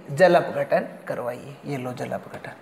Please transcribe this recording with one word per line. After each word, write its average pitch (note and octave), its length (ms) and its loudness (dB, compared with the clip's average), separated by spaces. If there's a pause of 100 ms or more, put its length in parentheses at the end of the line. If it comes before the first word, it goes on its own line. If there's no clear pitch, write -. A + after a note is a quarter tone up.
(100)
जल F3 240 8
अपघटन C#3+ 520 2 (220)
करवाइए। B2 480 -8 (100)
ये C#3+ 100 -4
लो B2+ 160 -6
जल - 180 -8
अपघटन - 520 -10